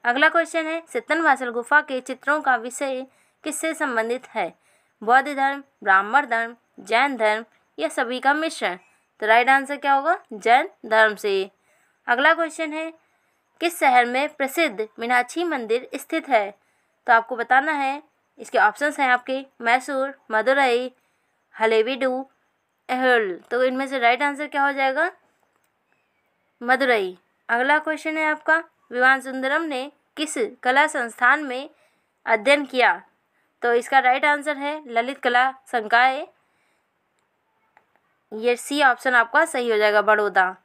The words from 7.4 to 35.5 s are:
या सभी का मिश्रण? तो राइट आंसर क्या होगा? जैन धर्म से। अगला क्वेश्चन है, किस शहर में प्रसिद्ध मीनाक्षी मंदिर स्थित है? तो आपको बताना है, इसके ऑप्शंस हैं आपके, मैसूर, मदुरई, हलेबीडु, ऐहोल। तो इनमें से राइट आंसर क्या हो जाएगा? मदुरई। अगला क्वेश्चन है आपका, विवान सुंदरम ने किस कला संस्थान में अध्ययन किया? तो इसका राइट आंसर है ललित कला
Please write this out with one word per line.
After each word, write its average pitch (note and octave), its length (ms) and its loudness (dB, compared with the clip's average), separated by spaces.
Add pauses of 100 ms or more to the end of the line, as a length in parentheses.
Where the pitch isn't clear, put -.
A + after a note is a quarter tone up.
या D#4+ 80 -2
सभी B3+ 320 -4
का C#4+ 140 2
मिश्रण? D4 440 -4 (420)
तो - 60 -6
राइट A#3 240 4
आंसर C4+ 280 0
क्या C#4 160 0
होगा? C#4 260 0 (140)
जैन A#3 360 4 (160)
धर्म A3 300 4
से। G3 360 -2 (560)
अगला C4 260 2
क्वेश्चन D#4+ 400 -4
है, D#4+ 200 -8 (680)
किस E4+ 200 -2
शहर B3 260 4
में C4 240 -2
प्रसिद्ध C4+ 580 -4 (120)
मीनाक्षी B3 440 0
मंदिर B3+ 520 -4
स्थित D#4 340 -8
है? G#3 220 0 (560)
तो B3+ 60 4
आपको A#3 220 0
बताना C4 360 0
है, C#4 320 -4 (360)
इसके - 180 -6
ऑप्शंस A3+ 420 0
हैं C4+ 100 0
आपके, C4 360 -2 (160)
मैसूर, C4 580 -2 (120)
मदुरई, B3 600 0 (680)
हलेबीडु, B3 680 0 (640)
ऐहोल। B3 520 0 (100)
तो A#3+ 120 0
इनमें C4 240 -2
से C4 120 -6
राइट A#3+ 220 2
आंसर C#4+ 260 -2
क्या C#4 180 0
हो C#4+ 60 0
जाएगा? C#4 400 -2 (1500)
मदुरई। A#3+ 540 0 (320)
अगला B3+ 300 2
क्वेश्चन D#4 380 -6
है D#4 80 -2
आपका, D#4 380 0 (280)
विवान C4 300 2
सुंदरम C4 400 -4
ने D4 300 -8 (260)
किस D#4 160 -4 (300)
कला C#4 240 2
संस्थान C4 560 -2
में C4+ 260 -10 (560)
अध्ययन C#4+ 400 2
किया? A3+ 360 0 (600)
तो A#3+ 120 0
इसका A#3+ 260 2
राइट C4 260 2
आंसर D4 320 -2
है D4 300 -8
ललित A#3+ 300 -4
कला B3+ 360 0 (140)